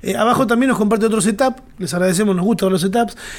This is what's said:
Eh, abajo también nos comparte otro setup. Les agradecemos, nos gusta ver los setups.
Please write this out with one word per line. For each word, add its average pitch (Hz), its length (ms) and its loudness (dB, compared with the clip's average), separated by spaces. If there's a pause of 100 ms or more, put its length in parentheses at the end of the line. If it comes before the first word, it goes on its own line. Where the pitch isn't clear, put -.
Eh, - 160 -4
abajo 247 300 2
también 240 240 2
nos - 80 0
comparte 214 260 0
otro 226 160 0
setup. 233 360 0 (200)
Les 156 160 -8
agradecemos, 185 420 2
nos 175 120 -2
gusta 208 180 0
ver 190 80 2
los 175 80 0
setups. 202 340 -2 (240)